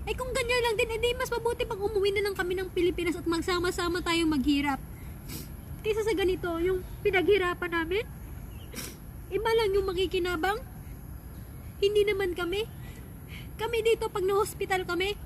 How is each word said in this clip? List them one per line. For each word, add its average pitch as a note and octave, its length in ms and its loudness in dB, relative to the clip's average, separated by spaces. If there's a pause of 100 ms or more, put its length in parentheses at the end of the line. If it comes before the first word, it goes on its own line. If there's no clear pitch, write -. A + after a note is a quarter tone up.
Eh, A4 100 -4
kung B4+ 160 -6
ganyan B4 380 2
lang A#4 80 2
din, A#4 180 0
edi A#4+ 220 0
mas B4+ 160 -2
mabuti A#4 320 -2
pag A4 160 -6
umuwi G4+ 320 2
na G4+ 160 2
lang F#4+ 80 -2
kami F#4 180 -2
ng F#4 160 -2
Pilipinas F4 460 0
at - 80 -8
magsama-sama F4 800 0
tayong E4 260 4
maghirap. C#4+ 480 2 (1000)
Kaysa G#4+ 240 0
sa A4 80 2
ganito, F4+ 360 2 (120)
yung F#4 240 2 (160)
pinaghirapan F4+ 720 4
namin, E4+ 320 0 (1300)
iba G#4+ 240 0
lang A4 160 4
yung F#4+ 160 4
makikinabang. F4+ 720 2 (1200)
Hindi G#4 240 6
naman G4 320 2
kami. F4+ 320 -2 (880)
Kami A4+ 240 0
dito, A4 320 4
pag G4+ 100 0
na-hospital G4 600 2
kami F4+ 420 0